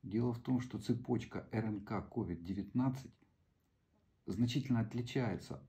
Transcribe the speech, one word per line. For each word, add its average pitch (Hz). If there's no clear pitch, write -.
Дело 117
в 117
том, 127
что -
цепочка -
Р 113
Н 104
К 104
ковид 85
девятнадцать 123
значительно 120
отличается 120